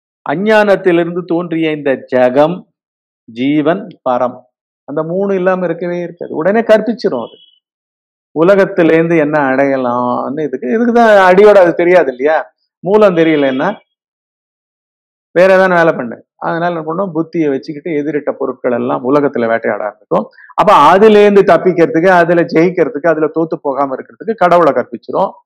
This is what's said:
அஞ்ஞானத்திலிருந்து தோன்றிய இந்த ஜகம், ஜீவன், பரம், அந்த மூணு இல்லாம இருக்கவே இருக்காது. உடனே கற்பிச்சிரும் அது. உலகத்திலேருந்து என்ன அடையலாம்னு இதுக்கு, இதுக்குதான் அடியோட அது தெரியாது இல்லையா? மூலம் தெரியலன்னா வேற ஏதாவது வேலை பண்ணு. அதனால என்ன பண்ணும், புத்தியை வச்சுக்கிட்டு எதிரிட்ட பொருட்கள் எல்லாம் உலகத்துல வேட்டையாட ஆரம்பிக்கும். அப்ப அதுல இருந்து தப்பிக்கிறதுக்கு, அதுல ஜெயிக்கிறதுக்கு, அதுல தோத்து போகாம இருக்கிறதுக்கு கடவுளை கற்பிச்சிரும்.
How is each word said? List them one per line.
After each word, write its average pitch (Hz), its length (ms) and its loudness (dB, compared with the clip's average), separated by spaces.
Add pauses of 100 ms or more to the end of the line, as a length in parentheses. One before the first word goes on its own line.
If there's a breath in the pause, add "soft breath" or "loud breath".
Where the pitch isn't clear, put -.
(320)
அஞ்ஞானத்திலிருந்து 185 960 0
தோன்றிய 165 360 -4 (100)
இந்த 143 140 -4 (220)
ஜகம், 131 440 2 (720)
ஜீவன், 143 540 -2 (240)
பரம், 123 300 -2 (520)
அந்த 147 120 -8 (100)
மூணு 196 200 -4 (100)
இல்லாம 185 280 -2
இருக்கவே 175 380 -8
இருக்காது. - 340 -14
உடனே 196 200 0 (100)
கற்பிச்சிரும் 202 560 -2
அது. - 100 -20 (1040)
உலகத்திலேருந்து 170 840 2
என்ன 151 120 -2 (160)
அடையலாம்னு 127 960 -2
இதுக்கு, 127 260 -10
இதுக்குதான் 233 380 2 (160)
அடியோட 202 360 6
அது 170 160 2
தெரியாது 170 340 2
இல்லையா? 143 220 0 (520)
மூலம் 202 320 2
தெரியலன்னா 147 500 0 (1700)
வேற 185 180 6
ஏதாவது 185 220 2
வேலை 165 220 2
பண்ணு. 117 180 -10 (260)
அதனால 170 300 -4
என்ன 160 160 -8
பண்ணும், 175 260 -6
புத்தியை 160 380 -2
வச்சுக்கிட்டு 147 360 -10 (100)
எதிரிட்ட 147 300 -6 (120)
பொருட்கள் 127 380 -4
எல்லாம் 135 280 -4
உலகத்துல 139 460 -2
வேட்டையாட 110 340 -6
ஆரம்பிக்கும். 180 400 -6 (320 loud breath)
அப்ப 165 100 2 (220)
அதுல 208 320 6
இருந்து 202 180 4 (120)
தப்பிக்கிறதுக்கு, 165 640 2
அதுல 170 220 2 (120)
ஜெயிக்கிறதுக்கு, 165 600 0
அதுல 156 140 -2 (100)
தோத்து 160 280 -4
போகாம 135 300 -4
இருக்கிறதுக்கு - 480 -8
கடவுளை 170 340 4
கற்பிச்சிரும். 131 540 -6 (140)